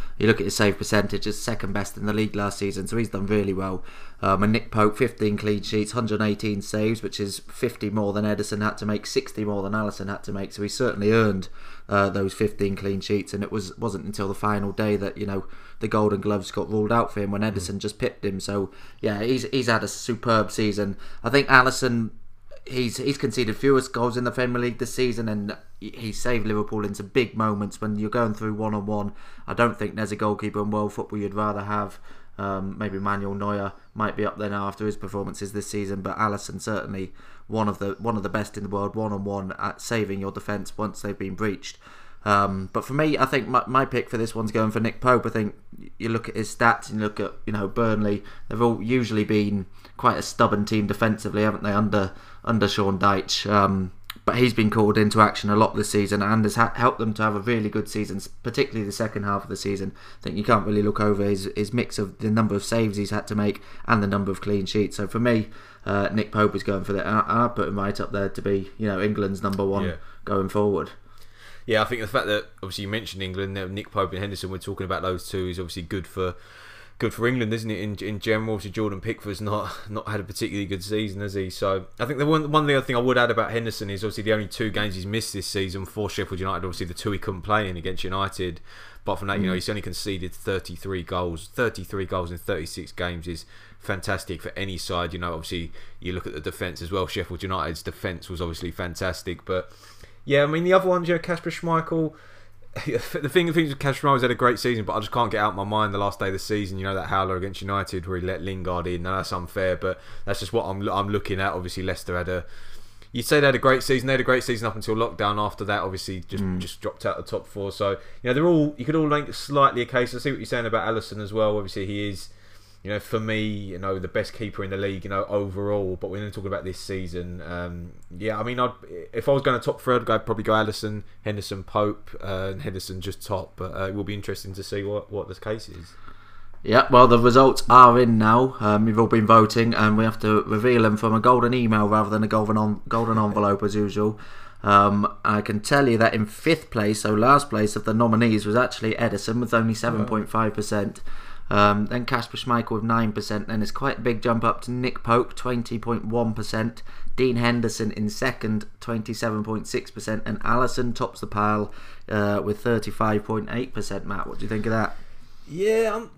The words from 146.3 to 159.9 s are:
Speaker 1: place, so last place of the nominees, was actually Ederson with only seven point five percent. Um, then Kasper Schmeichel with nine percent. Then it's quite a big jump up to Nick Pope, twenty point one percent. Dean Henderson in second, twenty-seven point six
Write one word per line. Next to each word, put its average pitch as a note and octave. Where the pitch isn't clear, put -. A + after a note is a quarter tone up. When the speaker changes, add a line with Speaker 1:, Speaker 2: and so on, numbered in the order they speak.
Speaker 1:
place, G#2+
so G#2+
last C3
place G#2+
of G#2+
the A2+
nominees, A2+
was G#2+
actually A2+
Ederson A2+
with A#2+
only A2+
seven A2
point G#2+
five A2
percent. G#2
Um, G#2
then A#2+
Kasper -
Schmeichel A#2+
with A2
nine A2+
percent. G#2
Then A2
it's G#2+
quite -
a A#2
big A#2
jump A#2
up A2+
to -
Nick B2
Pope, A#2
twenty A#2+
point A#2
one A2+
percent. A2
Dean B2+
Henderson A#2
in G#2+
second, A2
twenty-seven A2
point A2
six -